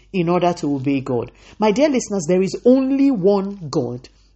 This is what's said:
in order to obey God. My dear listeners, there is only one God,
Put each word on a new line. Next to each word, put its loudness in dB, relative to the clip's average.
in -2
order 2
to -4
obey -2
God. -4
My 2
dear 2
listeners, -2
there 2
is -4
only 4
one 0
God, -6